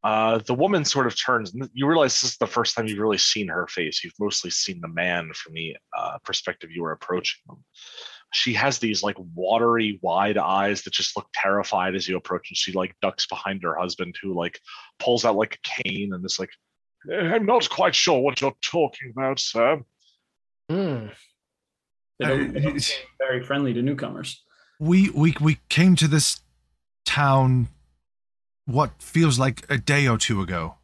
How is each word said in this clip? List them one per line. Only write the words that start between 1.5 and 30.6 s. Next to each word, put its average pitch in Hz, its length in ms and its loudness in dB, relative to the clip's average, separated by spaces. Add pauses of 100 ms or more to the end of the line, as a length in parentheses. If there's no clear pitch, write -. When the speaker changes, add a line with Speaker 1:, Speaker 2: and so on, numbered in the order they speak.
Speaker 1:
and 127 200 -8
you 131 140 -2
realize 151 340 4
this 123 100 -2
is - 60 -12
the 113 100 0
first - 280 0
time 113 120 -2
you've 101 120 -4
really 107 180 2
seen 101 300 0
her 85 200 -4
face. 80 360 -4
You've 85 160 -14
mostly 92 320 -4
seen 90 280 -4
the 82 80 -12
man 87 460 -4
from - 200 -14
the, 80 220 -10 (220)
uh, - 260 -6
perspective - 480 -8
you 85 120 -8
were 80 100 -4
approaching - 560 -6
him. - 80 -20 (720)
She - 220 0
has 131 240 2
these, 107 260 -2
like, 101 120 -2 (180)
watery, 110 680 2
wide 98 360 2
eyes 98 460 0
that 95 100 -8
just - 240 -2
look 98 160 -10
terrified 95 600 0
as 92 120 -4
you 92 80 -2
approach, 90 360 -6
and - 60 -10
she, - 160 -2
like, 92 280 -4
ducks - 240 -2
behind 98 380 -6
her 82 120 -2
husband, 87 460 -6
who, 95 120 -6
like, 87 280 -4 (380)
pulls 120 260 0
out, 110 100 4
like, 107 200 0 (100)
a - 180 -8
cane 98 300 -6
and 90 100 -8
is 95 160 -6
like, 95 120 -6 (600)
"Eh, - 40 -4 (180)
I'm 220 120 2
not 233 240 4
quite 180 260 2
sure 151 240 4
what 135 200 0
you're 135 220 0
talking - 500 -2
about, 131 280 -2
sir." 127 420 2 (880)
Speaker 2:
Hmm. 151 380 -2 (1120)
Speaker 3:
They 123 80 -2
don't, 135 220 0
Speaker 4:
Uh, - 40 -10
Speaker 3:
they - 80 -4
don't 147 160 0
Speaker 4:
it's - 100 -2
Speaker 3:
seem - 100 -4 (200)
very 127 260 -2
friendly 139 300 0
to 120 80 -2
newcomers. 131 600 -6 (380)
Speaker 4:
We, 185 300 6
we, 151 320 4
we 156 160 4 (120)
came 175 280 8
to 156 100 4
this 147 320 2 (680)
town 131 640 4 (960)
what 131 360 0
feels 156 380 4
like 131 300 0
a 139 80 0
day 143 320 2
or 113 80 4
two 104 240 0
ago. 85 420 -4